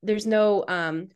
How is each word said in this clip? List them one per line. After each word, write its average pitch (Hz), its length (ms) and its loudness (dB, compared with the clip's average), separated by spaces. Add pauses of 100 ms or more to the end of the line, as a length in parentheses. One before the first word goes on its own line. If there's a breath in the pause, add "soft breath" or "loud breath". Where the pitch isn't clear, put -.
there's 214 260 -2
no, 214 400 2
um, 170 480 -4